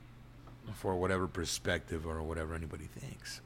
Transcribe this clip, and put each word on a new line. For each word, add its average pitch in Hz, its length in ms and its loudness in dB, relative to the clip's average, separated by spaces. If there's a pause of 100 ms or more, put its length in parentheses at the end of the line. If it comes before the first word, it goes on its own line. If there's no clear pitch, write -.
(760)
for 95 200 4
whatever 92 320 6
perspective 82 800 2
or 80 180 0
whatever 80 300 0
anybody 82 320 -4
thinks. - 600 -8